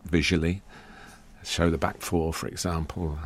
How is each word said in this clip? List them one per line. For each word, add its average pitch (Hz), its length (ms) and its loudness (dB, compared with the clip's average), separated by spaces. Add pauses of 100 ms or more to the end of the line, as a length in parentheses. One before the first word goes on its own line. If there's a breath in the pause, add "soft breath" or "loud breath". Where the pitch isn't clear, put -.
visually, 85 560 2 (840 loud breath)
show 82 260 2
the 82 80 2
back - 240 -2
four, 82 320 0
for - 120 -6
example, 82 800 -4